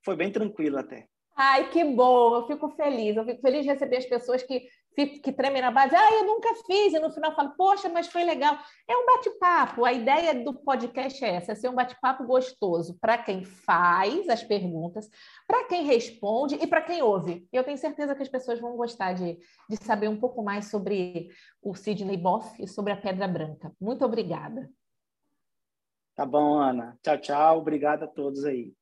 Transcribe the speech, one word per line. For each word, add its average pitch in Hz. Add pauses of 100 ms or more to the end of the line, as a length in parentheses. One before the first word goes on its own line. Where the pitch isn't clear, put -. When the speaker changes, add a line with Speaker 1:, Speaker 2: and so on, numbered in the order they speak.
Speaker 1:
foi 190
bem 165
tranquilo 175
até. 127 (280)
Speaker 2:
Ai, 269
que 330
bom, 247
eu 240
fico 294
feliz. 240
Eu 220
fico 247
feliz 269
de 277
receber 277
as 254
pessoas 247
que, 254 (280)
que, 285 (120)
que 269
tremem 269
na 247
base. 269
"Ah, 427
eu 440
nunca 440 (180)
fiz", 392
e 311
no 311
final 302
falam, 285
"Poxa, 392
mas 339
foi 349
legal." 294 (300)
É 480
um 494
bate-papo, 359
a 247
ideia 277
do 247
podcast 262
é 208
essa: 175
é -
ser 247
um 254
bate-papo 254
gostoso 190
pra 226
quem 190
faz 190
as 220
perguntas, 180 (360)
pra 480
quem 359
responde 247
e 302
pra 320
quem 330
ouve. 180
E 247
eu 254
tenho 285
certeza 294
que 277
as 262
pessoas 254
vão 240
gostar 233
de, 175 (300)
de 214
saber 214
um 214
pouco 247
mais 208
sobre 180 (320)
o 196
Sidney 196
Boff 185
e 196
sobre 202
a -
Pedra 196
Branca. 156
Muito 233
obrigada. 214 (1500)
Speaker 1:
Tá 147
bom, 147
Ana. 123
Tchau, 147
tchau. 156
Obrigado 151
a 151
todos 139
aí. 123